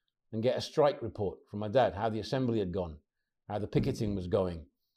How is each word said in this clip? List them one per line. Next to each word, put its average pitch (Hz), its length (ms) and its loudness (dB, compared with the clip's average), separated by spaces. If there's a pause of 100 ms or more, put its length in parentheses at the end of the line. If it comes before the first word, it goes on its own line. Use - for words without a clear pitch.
(320)
and 110 100 -4
get 123 140 2
a 120 40 -2
strike 143 400 2
report 107 380 -4 (100)
from 104 120 -6
my 107 80 -4
dad, 107 260 4
how 104 140 0
the 110 100 -2
assembly 117 400 0
had 92 140 0
gone, 85 240 -4 (520)
how 104 80 -2
the 104 120 -4
picketing 117 480 0
was 90 100 -4
going, 87 400 0 (300)